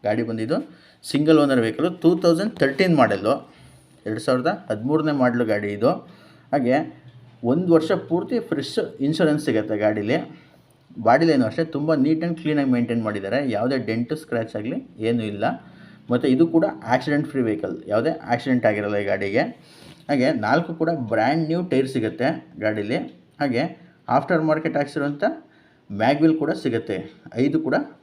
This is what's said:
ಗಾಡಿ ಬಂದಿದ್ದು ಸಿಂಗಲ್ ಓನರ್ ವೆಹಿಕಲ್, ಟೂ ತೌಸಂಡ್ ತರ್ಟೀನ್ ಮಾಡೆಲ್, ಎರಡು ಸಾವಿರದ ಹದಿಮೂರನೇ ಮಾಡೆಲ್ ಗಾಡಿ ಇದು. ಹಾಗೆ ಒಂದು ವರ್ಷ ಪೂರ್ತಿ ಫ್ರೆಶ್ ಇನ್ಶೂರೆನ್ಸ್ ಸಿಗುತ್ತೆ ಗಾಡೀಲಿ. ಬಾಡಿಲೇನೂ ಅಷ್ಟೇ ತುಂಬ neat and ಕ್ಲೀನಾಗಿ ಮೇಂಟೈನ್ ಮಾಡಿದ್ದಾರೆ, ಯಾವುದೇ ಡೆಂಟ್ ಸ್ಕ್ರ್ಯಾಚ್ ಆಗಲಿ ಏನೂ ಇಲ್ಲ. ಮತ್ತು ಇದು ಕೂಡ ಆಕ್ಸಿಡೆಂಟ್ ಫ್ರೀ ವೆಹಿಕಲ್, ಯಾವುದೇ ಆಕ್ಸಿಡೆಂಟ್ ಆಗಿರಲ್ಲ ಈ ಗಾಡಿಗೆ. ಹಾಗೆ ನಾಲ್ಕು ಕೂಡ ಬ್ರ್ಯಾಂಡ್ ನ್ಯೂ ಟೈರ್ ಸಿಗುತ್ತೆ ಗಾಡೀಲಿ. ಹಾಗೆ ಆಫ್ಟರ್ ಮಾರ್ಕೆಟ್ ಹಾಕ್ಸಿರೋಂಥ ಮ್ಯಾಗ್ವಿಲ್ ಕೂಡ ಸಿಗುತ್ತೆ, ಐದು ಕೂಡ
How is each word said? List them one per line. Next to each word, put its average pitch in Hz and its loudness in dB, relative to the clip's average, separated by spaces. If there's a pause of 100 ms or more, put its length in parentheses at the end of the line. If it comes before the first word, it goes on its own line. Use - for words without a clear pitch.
ಗಾಡಿ 107 0
ಬಂದಿದ್ದು 117 -4 (340)
ಸಿಂಗಲ್ 151 4
ಓನರ್ 135 4
ವೆಹಿಕಲ್, 139 -2
ಟೂ 170 6
ತೌಸಂಡ್ 170 2
ತರ್ಟೀನ್ 165 2
ಮಾಡೆಲ್, 110 2 (580)
ಎರಡು 110 -4
ಸಾವಿರದ 120 -2
ಹದಿಮೂರನೇ 147 0
ಮಾಡೆಲ್ 123 2
ಗಾಡಿ 104 0
ಇದು. 107 2 (640)
ಹಾಗೆ 127 2 (680)
ಒಂದು 170 2
ವರ್ಷ 160 4
ಪೂರ್ತಿ 185 -2
ಫ್ರೆಶ್ 143 -6 (200)
ಇನ್ಶೂರೆನ್ಸ್ 151 2
ಸಿಗುತ್ತೆ 110 -2
ಗಾಡೀಲಿ. 107 -2 (520)
ಬಾಡಿಲೇನೂ 131 4
ಅಷ್ಟೇ 135 -2
ತುಂಬ 151 -2
neat 156 2
and 170 -4
ಕ್ಲೀನಾಗಿ 147 0
ಮೇಂಟೈನ್ 117 0
ಮಾಡಿದ್ದಾರೆ, 107 -2
ಯಾವುದೇ 123 -2
ಡೆಂಟ್ 113 -4
ಸ್ಕ್ರ್ಯಾಚ್ 117 -6
ಆಗಲಿ 131 -8
ಏನೂ 113 0
ಇಲ್ಲ. 101 -4 (680)
ಮತ್ತು 123 2
ಇದು 135 4
ಕೂಡ 160 2 (180)
ಆಕ್ಸಿಡೆಂಟ್ 143 0
ಫ್ರೀ 135 -2
ವೆಹಿಕಲ್, 101 -2
ಯಾವುದೇ 113 0
ಆಕ್ಸಿಡೆಂಟ್ 120 -2
ಆಗಿರಲ್ಲ 104 2
ಈ 101 -2
ಗಾಡಿಗೆ. 98 0 (680)
ಹಾಗೆ 139 2
ನಾಲ್ಕು 147 0
ಕೂಡ 160 -2
ಬ್ರ್ಯಾಂಡ್ 135 0
ನ್ಯೂ 170 -2
ಟೈರ್ 131 0
ಸಿಗುತ್ತೆ 123 -4
ಗಾಡೀಲಿ. 107 -2 (420)
ಹಾಗೆ 143 -4 (200)
ಆಫ್ಟರ್ 156 2
ಮಾರ್ಕೆಟ್ 156 0
ಹಾಕ್ಸಿರೋಂಥ 143 -4 (680)
ಮ್ಯಾಗ್ವಿಲ್ 147 4
ಕೂಡ 151 -2
ಸಿಗುತ್ತೆ, 113 -4 (220)
ಐದು 143 2
ಕೂಡ 143 -2 (260)